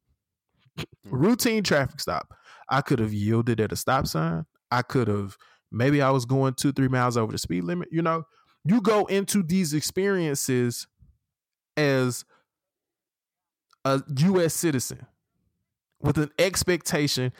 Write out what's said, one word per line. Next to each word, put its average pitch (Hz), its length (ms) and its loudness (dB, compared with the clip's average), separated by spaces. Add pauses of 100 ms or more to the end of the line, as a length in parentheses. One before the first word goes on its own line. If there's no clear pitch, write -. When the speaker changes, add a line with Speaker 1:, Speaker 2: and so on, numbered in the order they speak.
(760)
Speaker 1:
Mm. - 80 -10 (180)
Speaker 2:
Routine 220 600 0
traffic 143 360 0
stop. - 340 -6 (360)
I 131 100 2
could 139 200 0
have 107 120 0
yielded 113 480 2
at 107 140 -2
a - 20 -4
stop 135 320 0
sign. 160 380 -4 (260)
I 123 100 2
could 120 280 0
have, 101 260 -4 (340)
maybe 139 320 2
I 135 100 4
was 131 140 0
going 135 280 2
two, 139 180 0
three 135 160 2
miles 123 300 2
over 107 160 0
the - 40 -4
speed 175 280 -4
limit. 175 260 -6
You 165 100 -2
know, 165 220 0 (400)
you 202 160 2
go 208 280 4
into 196 360 0
these 165 300 0
experiences 151 1120 -2 (880)
as 131 480 0 (1600)
a 135 180 0 (160)
U 185 240 4
S 160 120 2
citizen 139 520 -4 (960)
with 147 200 0
an 147 180 0
expectation 151 1040 0